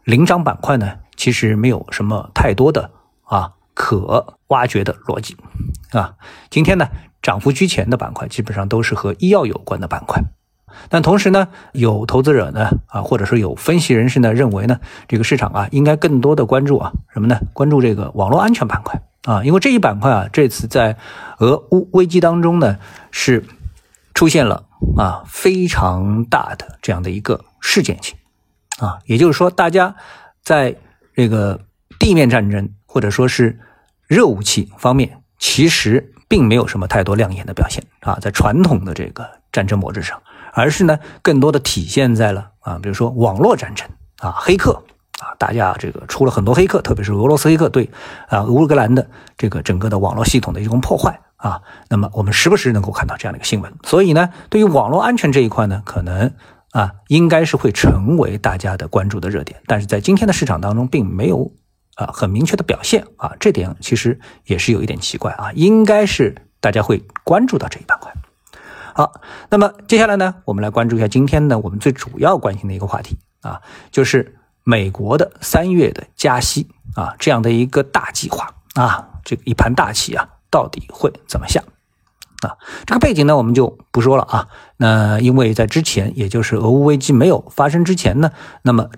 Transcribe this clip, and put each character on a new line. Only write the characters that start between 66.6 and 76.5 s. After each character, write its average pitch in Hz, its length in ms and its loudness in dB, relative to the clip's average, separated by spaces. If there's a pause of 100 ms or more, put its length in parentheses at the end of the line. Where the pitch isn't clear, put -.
大 107 100 0
家 110 120 0
会 - 220 -2 (200)
关 208 220 2
注 - 120 0
到 - 100 -8
这 - 100 -14
一 - 60 -20
板 - 160 -2
块。 - 120 -20 (800)
好， - 180 0 (380)
那 208 80 4
么 202 140 4 (160)
接 226 100 4
下 220 80 6
来 208 100 2
呢， 185 280 -2
我 - 80 -4
们 101 100 -4
来 107 80 -4
关 117 180 0
注 117 80 0
一 113 40 0
下 110 80 2
今 131 180 2
天 147 220 2
呢， 117 100 2
我 107 100 -6
们 101 100 -6
最 135 140 0
主 - 260 -12
要 165 200 2
关 101 180 -4
心 101 120 -8
的 95 60 -6
一 95 40 -8
个 98 80 -6
话 - 160 -6
题 - 160 -12 (220)
啊， - 200 -14 (300)
就 135 140 2
是 - 340 0 (260)
美 104 260 0
国 104 280 -2
的 - 220 0
三 175 320 -2
月 175 180 2
的 - 140 -12 (100)
加 127 260 0
息 - 280 -4 (260)